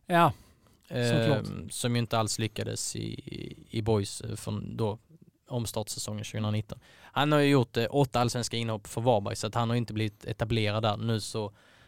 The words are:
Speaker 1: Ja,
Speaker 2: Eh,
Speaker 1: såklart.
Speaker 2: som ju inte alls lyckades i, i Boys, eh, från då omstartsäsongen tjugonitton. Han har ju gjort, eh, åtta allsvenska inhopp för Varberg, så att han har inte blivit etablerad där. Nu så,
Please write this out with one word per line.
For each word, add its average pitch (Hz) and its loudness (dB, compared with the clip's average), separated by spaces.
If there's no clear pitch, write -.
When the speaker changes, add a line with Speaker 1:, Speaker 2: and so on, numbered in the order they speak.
Speaker 1:
Ja, 170 6
Speaker 2:
Eh, 120 0
Speaker 1:
såklart. 110 2
Speaker 2:
som 120 -2
ju 120 2
inte 117 0
alls 110 -2
lyckades 110 -4
i, - -10
i 113 -2
Boys, 107 0
eh, 110 -6
från 107 -6
då 110 -2
omstartsäsongen 107 -6
tjugonitton. 107 -4
Han 143 0
har 147 6
ju 143 6
gjort, 139 4
eh, 117 2
åtta 143 2
allsvenska 120 0
inhopp 113 -4
för - -4
Varberg, 110 4
så 117 -4
att 104 -6
han 120 2
har 117 2
inte 117 -2
blivit 107 -4
etablerad 110 0
där. 104 2
Nu 113 0
så, 104 -6